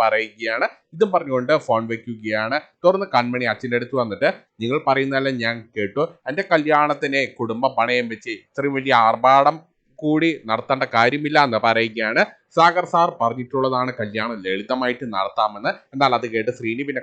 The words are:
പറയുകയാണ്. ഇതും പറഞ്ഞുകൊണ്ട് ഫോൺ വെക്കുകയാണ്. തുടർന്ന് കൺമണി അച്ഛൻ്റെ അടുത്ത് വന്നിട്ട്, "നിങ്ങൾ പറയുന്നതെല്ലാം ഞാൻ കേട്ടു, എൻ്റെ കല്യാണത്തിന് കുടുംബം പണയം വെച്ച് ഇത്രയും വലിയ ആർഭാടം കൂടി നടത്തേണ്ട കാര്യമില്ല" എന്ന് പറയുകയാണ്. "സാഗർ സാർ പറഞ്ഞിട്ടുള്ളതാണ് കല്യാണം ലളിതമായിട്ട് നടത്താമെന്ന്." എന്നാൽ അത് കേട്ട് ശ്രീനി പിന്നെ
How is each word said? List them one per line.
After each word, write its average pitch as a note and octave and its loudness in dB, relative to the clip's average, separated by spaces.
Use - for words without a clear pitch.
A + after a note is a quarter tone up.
പറയുകയാണ്. A2 0
ഇതും G3 0
പറഞ്ഞുകൊണ്ട് D3 0
ഫോൺ A2+ 0
വെക്കുകയാണ്. A2+ -4
തുടർന്ന് F#3+ 4
കൺമണി B2 0
അച്ഛൻ്റെ A#2+ -2
അടുത്ത് A#2+ -2
വന്നിട്ട്, A#2+ 0
"നിങ്ങൾ B2 -2
പറയുന്നതെല്ലാം C3+ 0
ഞാൻ A#2 -4
കേട്ടു, A2 -2
എൻ്റെ C#3+ -4
കല്യാണത്തിന് D3 2
കുടുംബം A2+ -6
പണയം A#2+ 0
വെച്ച് A2+ -10
ഇത്രയും C#3 -6
വലിയ C3+ 0
ആർഭാടം B2+ 4
കൂടി D#3 0
നടത്തേണ്ട A#2+ -2
കാര്യമില്ല" C#3+ 2
എന്ന് A2+ 0
പറയുകയാണ്. A2+ 2
"സാഗർ E3+ 4
സാർ E3+ 2
പറഞ്ഞിട്ടുള്ളതാണ് B2+ -2
കല്യാണം G#2+ -6
ലളിതമായിട്ട് B2 -4
നടത്താമെന്ന്." G#2 -2
എന്നാൽ C3+ 0
അത് A#2+ -2
കേട്ട് A2+ -2
ശ്രീനി A#2 -6
പിന്നെ C3+ -6